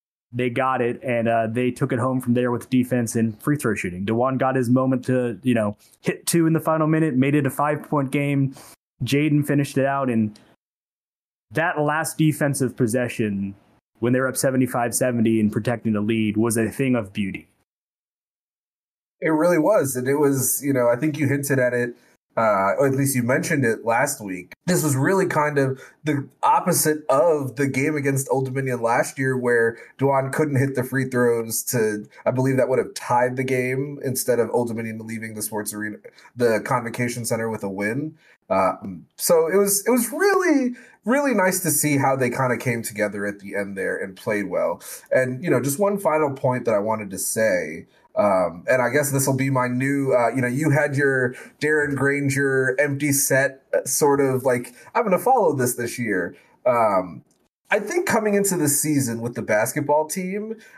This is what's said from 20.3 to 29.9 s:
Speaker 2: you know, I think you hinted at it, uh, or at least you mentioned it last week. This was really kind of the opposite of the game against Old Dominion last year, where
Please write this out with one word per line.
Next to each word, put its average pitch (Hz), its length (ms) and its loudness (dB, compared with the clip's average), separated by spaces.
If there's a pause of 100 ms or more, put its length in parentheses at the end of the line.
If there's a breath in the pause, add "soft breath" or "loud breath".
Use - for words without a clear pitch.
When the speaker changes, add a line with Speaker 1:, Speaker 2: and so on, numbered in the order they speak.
Speaker 2:
you 139 80 0
know, 123 160 2
I 120 80 4
think 151 220 -2
you 143 100 0
hinted 139 320 0
at 123 140 2
it, 120 200 -2 (440 soft breath)
uh, 98 400 2
or 139 100 4
at 135 60 0
least 135 240 0
you 120 60 0
mentioned 135 420 0
it 110 180 0
last 120 380 0
week. 92 320 -10 (120)
This 170 160 2
was 143 140 0
really 180 300 2
kind 147 320 0
of 131 240 0 (240 loud breath)
the 139 200 -2 (160)
opposite - 680 0
of 143 480 2
the 139 100 0
game 147 300 -2
against 135 340 -2
Old 135 140 0
Dominion 127 360 -4
last 123 380 0
year, 131 180 0
where 117 400 2 (200 loud breath)